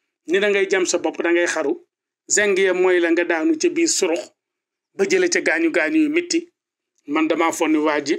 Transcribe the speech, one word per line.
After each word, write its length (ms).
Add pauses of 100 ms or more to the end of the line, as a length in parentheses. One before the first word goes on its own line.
(260)
ni 140
da 100
ngay 180
jam 180
sa 120
bopp, 240
da 80
ngay 160
xaru, 260 (540)
zeng 320
ya 160
mooy 260
la, 120
nga 120
daanu 340
ca 100
biir 200
surux, 340 (760)
ba 100
jële 220
ca 100
gaañu 300
gaañu 320
yu 80
metti. 380 (580)
Man 220
dama 240
foog 180
ni 80
waa 220
ji 180